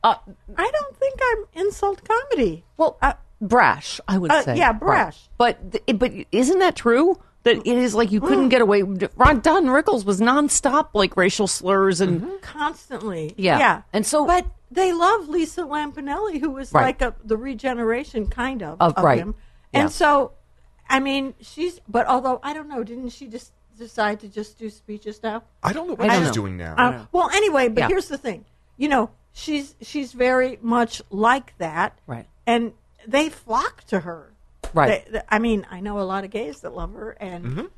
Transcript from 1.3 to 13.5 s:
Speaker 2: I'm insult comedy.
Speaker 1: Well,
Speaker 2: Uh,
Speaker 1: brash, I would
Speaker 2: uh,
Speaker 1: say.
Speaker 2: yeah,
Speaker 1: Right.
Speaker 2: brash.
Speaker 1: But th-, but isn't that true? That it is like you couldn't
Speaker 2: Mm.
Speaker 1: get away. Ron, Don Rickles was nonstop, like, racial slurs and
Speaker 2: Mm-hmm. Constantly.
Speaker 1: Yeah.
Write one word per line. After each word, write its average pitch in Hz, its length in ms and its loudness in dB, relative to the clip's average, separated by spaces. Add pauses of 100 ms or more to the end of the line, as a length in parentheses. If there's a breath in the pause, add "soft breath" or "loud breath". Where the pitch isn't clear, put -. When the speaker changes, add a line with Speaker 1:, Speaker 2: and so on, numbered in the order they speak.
Speaker 2:
I'm 403 340 -6
insult 403 380 -4
comedy. 403 600 -2 (120)
Speaker 1:
Well, 311 260 0
Speaker 2:
Uh, 277 120 2 (260)
Speaker 1:
brash, 190 680 2
I 190 120 0
would 170 120 -2
Speaker 2:
uh, 302 120 0
Speaker 1:
say. 131 140 -2
Speaker 2:
yeah, 339 120 4
Speaker 1:
Right. 220 120 0
Speaker 2:
brash. - 480 -2 (100)
Speaker 1:
But 233 340 0
th-, 214 260 -2
but 240 140 0 (180)
isn't 262 300 2
that 359 160 2
true? 277 420 2 (240 soft breath)
That 233 140 4
it - 100 -6 (100)
is 247 160 2
like 208 200 2
you 208 80 2
couldn't 269 260 4
Speaker 2:
Mm. 247 40 4
Speaker 1:
get 247 120 6
away. 202 200 4 (340)
Ron, 262 240 6
Don 330 260 4
Rickles 262 380 2
was 196 160 0
nonstop, 277 760 2
like, 196 220 2
racial 202 320 2
slurs 190 520 2
and 180 200 2
Speaker 2:
Mm-hmm. 339 200 -8
Constantly. 220 960 -8
Speaker 1:
Yeah. 180 220 2